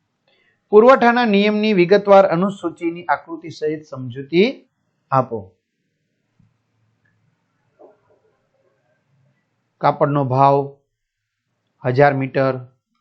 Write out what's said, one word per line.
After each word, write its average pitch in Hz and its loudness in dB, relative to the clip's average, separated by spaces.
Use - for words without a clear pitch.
પુરવઠાના 240 4
નિયમની 208 0
વિગતવાર 196 4
અનુસૂચિની 170 -6
આકૃતિ 160 -8
સહિત 156 -8
સમજૂતી 139 -6
આપો. 120 -4
કાપડનો 143 -2
ભાવ, 139 0
હજાર 135 2
મીટર, 135 -4